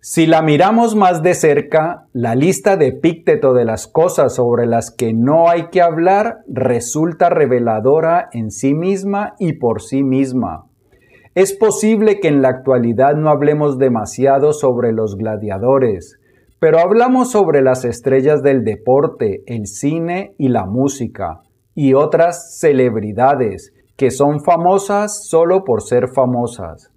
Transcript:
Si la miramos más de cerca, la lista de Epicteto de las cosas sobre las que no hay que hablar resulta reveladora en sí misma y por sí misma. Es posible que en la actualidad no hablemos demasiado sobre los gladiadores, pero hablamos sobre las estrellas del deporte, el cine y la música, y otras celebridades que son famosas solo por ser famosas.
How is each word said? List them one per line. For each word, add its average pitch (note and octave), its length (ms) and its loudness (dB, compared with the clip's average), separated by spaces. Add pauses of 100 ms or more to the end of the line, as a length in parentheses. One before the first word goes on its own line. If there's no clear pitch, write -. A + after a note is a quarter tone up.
Si E3 240 0
la D#3+ 160 4
miramos G#3 520 2
más F3+ 280 2
de F3+ 100 2
cerca, D#3 800 0
la A#2 220 -2
lista F#3 420 0
de D3 120 2
Epicteto C#3 640 0
de B2 100 2
las A2 220 -4
cosas D#3+ 480 0
sobre A#2+ 320 0
las A#2 240 -2
que A2+ 240 -4
no D3+ 340 2
hay E3+ 220 -2
que F3+ 100 0
hablar F3+ 680 0
resulta D3+ 840 -2
reveladora C#3 1000 0
en A2 180 -8
sí C#3 240 -2
misma G3 640 -4
y E3 160 -2
por A#2 260 -2
sí C#3 240 -4
misma. B2+ 640 -4 (680)
Es G3 200 2
posible G#3+ 680 2
que E3 80 0
en C#3+ 140 2
la C3 80 2
actualidad B2+ 680 0
no D#3 140 0
hablemos D3 480 0
demasiado C3+ 760 0
sobre B2 400 0
los A2 240 -4
gladiadores, G#2+ 1000 -2 (400)
pero D#3+ 220 4
hablamos A#3+ 500 2
sobre D#3+ 320 2
las B2+ 240 0
estrellas C3+ 560 0
del C3+ 200 2
deporte, A2+ 840 -2
el A2 200 -10
cine E3 680 -6
y C3+ 140 0
la G#2+ 160 -2
música, A2+ 760 -6 (380)
y C3+ 140 2
otras - 680 0
celebridades A#2+ 1160 0 (220)
que C3 140 0
son D3 300 0
famosas G3 840 -2
solo E3+ 360 2
por A2+ 200 -2
ser B2 260 -2
famosas. A#2+ 880 -4